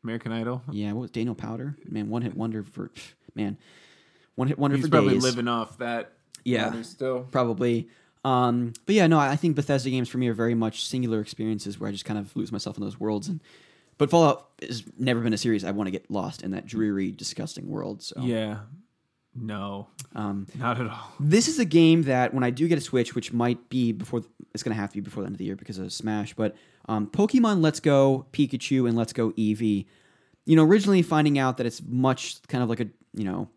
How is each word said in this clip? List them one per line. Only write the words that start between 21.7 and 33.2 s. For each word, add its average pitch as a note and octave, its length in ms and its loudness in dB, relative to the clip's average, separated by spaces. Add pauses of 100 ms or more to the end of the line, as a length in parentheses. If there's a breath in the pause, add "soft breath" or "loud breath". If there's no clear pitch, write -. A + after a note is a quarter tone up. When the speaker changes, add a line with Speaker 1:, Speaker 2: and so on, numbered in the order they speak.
Speaker 2:
that B2+ 320 0
when C3 80 0
I B2 80 2
do C3 160 0
get E3 120 2
a - 20 -2
Switch, B2 340 0
which - 180 -6
might A#2+ 360 0
be B2 240 0
before, A2 300 -6 (300)
it's - 120 -8
gonna A2+ 100 -2
have G2+ 160 -4
to - 60 -10
be G#2 40 -6
before G2+ 220 -10
the F#2+ 40 -6
end G2+ 100 -8
of - 20 -16
the F#2 60 -6
year G2 120 -4
because G2 220 -12
of F#2 140 -8
Smash, G#2+ 420 -4
but, G#2+ 220 -2 (320 soft breath)
um, G#2+ 180 -2
Pokemon G#3+ 560 2
Let's D3+ 160 4
Go C3+ 540 4
Pikachu C3 560 0
and A#2 80 2
Let's A2+ 160 0
Go A2+ 200 0
Eevee, G#2+ 540 0 (600 soft breath)
you D#3+ 100 8
know, D#3 80 10
originally G3 380 6
finding D3+ 360 4
out C3 200 0
that A#2+ 80 0
it's - 200 -6
much B2+ 640 0
kind B2+ 160 0
of A#2 40 -2
like A#2 120 -2
a, G#2+ 80 -2 (260)
you G#2+ 100 -4